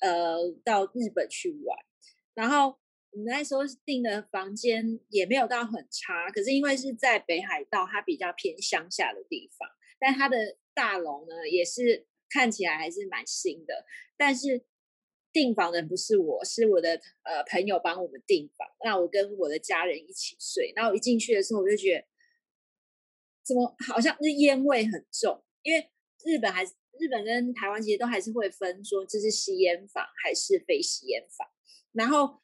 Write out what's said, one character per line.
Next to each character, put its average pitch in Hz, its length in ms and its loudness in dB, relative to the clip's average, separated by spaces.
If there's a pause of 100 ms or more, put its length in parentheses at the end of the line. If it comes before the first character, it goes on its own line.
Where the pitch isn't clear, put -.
呃， 170 500 0 (120)
到 208 300 2
日 233 160 -2
本 - 180 -2
去 - 220 -6 (140)
玩， - 140 -6 (580)
然 220 120 -2
后 277 300 4 (360)
我 208 40 -12
们 208 80 -8
那 269 180 -2
时 285 120 -4
候 269 60 2 (220)
订 262 200 -2
的 208 180 -2
房 196 340 -8
间 226 440 0 (100)
也 196 160 2
没 214 100 2
有 247 120 4
到 240 180 -2
很 214 240 -8
差， 175 420 -6
可 208 120 -2
是 247 80 0
因 277 120 4
为 277 140 2
是 262 160 -4
在 233 240 2
北 165 240 -2
海 156 220 -4
道， 185 280 -2
它 208 120 -4
比 170 120 -2
较 175 180 -4
偏 165 280 -6
乡 165 280 -2
下 156 220 -2
的 98 160 -10
地 - 300 -10
方， - 100 -12 (320)
但 262 140 4
它 269 160 2
的 254 80 2 (380)
大 214 240 0
楼 156 280 -8
呢， 165 220 -10
也 175 160 2
是 240 400 0 (240)
看 254 200 2
起 202 140 -4
来 156 140 0
还 160 120 -4
是 196 200 -8
蛮 123 180 -8
新 165 380 -6
的， - 200 -8 (300)
但 277 180 2
是 254 300 -2 (680)
订 262 200 4
房 180 200 0
的 170 100 0
不 170 140 -6
是 208 200 2
我， 151 280 0
是 226 200 0
我 196 140 6
的， 165 220 0 (220)
呃， 151 280 -4
朋 180 140 0
友 196 120 2
帮 175 240 -2
我 175 60 -6
们 135 180 -14
订 147 320 4
房， - 80 -8 (200)
那 214 120 2
我 175 80 4
跟 202 340 0
我 160 100 0
的 156 100 -2
家 170 240 -2
人 170 140 -2
一 160 160 -18
起 - 260 -10
睡， - 340 -2
然 220 120 0
后 208 100 2
一 226 40 2
进 233 200 2
去 220 160 2
的 196 80 4
时 226 100 -4
候 214 60 0
我 190 100 2
就 208 60 4
觉 190 240 2
得， - 60 -18 (1400)
怎 269 100 -2
么 247 220 2 (140)
好 233 100 0
像 302 240 4
是 302 80 4
烟 285 320 6
味 254 220 4
很 208 260 -4
重， - 320 -2 (200)
因 320 120 2
为 311 140 0 (340)
日 311 160 0
本 214 100 0
还 185 160 -2
是， 185 60 -10 (260)
日 302 120 -2
本 220 160 -2
跟 247 280 0
台 214 160 -6
湾 214 120 -4
其 214 100 0
实 202 60 2
都 233 80 -2
还 226 160 0
是 220 100 -6
会 214 180 0
分 190 360 -6
说 196 200 -2
这 214 140 -4
是 214 100 2
吸 196 280 -2
烟 180 320 4
房 - 160 -6 (180)
还 160 100 -2
是 - 320 2
非 156 160 2
吸 - 260 -4
烟 117 220 -2
房， - 160 -10 (480)
然 226 140 0
后 285 360 4